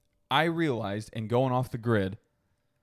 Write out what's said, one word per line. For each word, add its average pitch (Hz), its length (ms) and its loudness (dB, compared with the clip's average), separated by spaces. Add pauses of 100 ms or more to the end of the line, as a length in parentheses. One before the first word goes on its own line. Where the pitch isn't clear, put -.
(300)
I 143 140 4
realized 117 720 -2
in 110 160 -6
going 127 240 2
off 127 180 -2
the 127 60 -8
grid 107 400 0 (640)